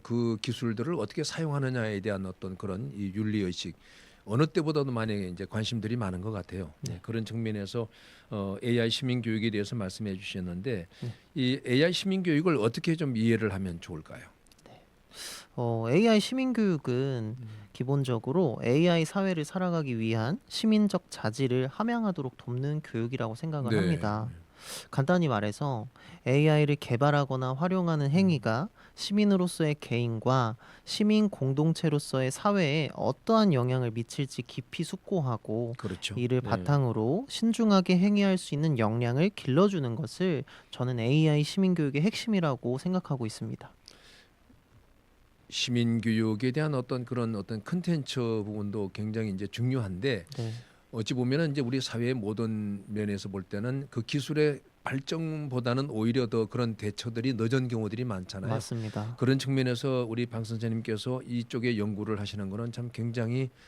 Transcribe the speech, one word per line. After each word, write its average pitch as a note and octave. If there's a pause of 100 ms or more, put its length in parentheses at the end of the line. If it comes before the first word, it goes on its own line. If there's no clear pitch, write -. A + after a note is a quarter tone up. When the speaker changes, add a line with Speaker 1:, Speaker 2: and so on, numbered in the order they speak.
Speaker 1:
그 A#2
기술들을 A#2+
어떻게 D#3+
사용하느냐에 C3
대한 F#2+
어떤 F#2
그런 G#2+
이 G2+
윤리의식, G#2 (500)
어느 A#2+
때보다도 D3+
많이 A2
이제 F2+
관심들이 A2
많은 F#2
것 G#2+
같아요. F#2
Speaker 2:
네. A#2+
Speaker 1:
네, F2+
그런 A2+
측면에서, A2 (420)
어, G2
에이아이 A#2+
시민교육에 A2+
대해서 G2+
말씀해 G2
주셨는데 F#2 (140)
Speaker 2:
네. A#2+ (200)
Speaker 1:
이 C3
에이아이 C#3
시민교육을 F3
어떻게 A#2+
좀 C#3
이해를 A2
하면 F#2
좋을까요? - (440)
Speaker 2:
네. - (720)
어, A2+
에이아이 G#3+
시민교육은 C#3+
Speaker 1:
음. A#2 (260)
Speaker 2:
기본적으로 C3
에이아이 D#3+
사회를 F#3+
살아가기 E3
위한 A2+
시민적 G#3+
자질을 B2+
함양하도록 G#3
돕는 C#3
교육이라고 A#2
생각을 C#3+
Speaker 1:
네. G#2+
Speaker 2:
합니다. G#2+
Speaker 1:
네. - (540)
Speaker 2:
간단히 E3+
말해서 A2 (400)
에이아이를 D3
개발하거나 C3
활용하는 E3+
Speaker 1:
음. C#3
Speaker 2:
행위가 D#3 (240)
시민으로서의 F#3
개인과 A#2 (300)
시민 G#3+
공동체로서의 D3
사회에 D#3+
어떠한 G3+
영향을 B2+
미칠지 A#2
깊이 -
숙고하고 A#2+
Speaker 1:
그렇죠. F#2+
Speaker 2:
이를 B2
Speaker 1:
네. A2
Speaker 2:
바탕으로 B2
신중하게 G#3
행위할 G3
수 -
있는 D3
역량을 A#2+
길러주는 C#3+
것을 D#3+ (260)
저는 B2
에이아이 D3
시민교육의 D#3
핵심이라고 E3
생각하고 D3+
있습니다. - (1800)
Speaker 1:
시민교육에 A#2
대한 D3+
어떤 B2
그런 A#2
어떤 G2+
콘텐츠 E3+
부분도 G#2
굉장히 G#2+
이제 F#2+
중요한데 A#2 (120)
Speaker 2:
네. A2+ (400)
Speaker 1:
어찌 A#2
보면은 C3+
이제 C#3+
우리 B2+
사회의 A#2+
모든 G#2+
면에서 G#2
볼 F#2+
때는 B2+
그 A#2
기술의 D3 (220)
발전보다는 C#3
오히려 A#2
더 A2
그런 A#2
대처들이 A#2
늦은 B2
경우들이 A2
많잖아요. G2
Speaker 2:
맞습니다. A2
Speaker 1:
그런 C3
측면에서 B2+
우리 A#2
방 A#2
선생님께서 A2+
이쪽에 A#2+
연구를 G#2
하시는 G2+
거는 A#2
참 A#2+
굉장히, A#2 (160)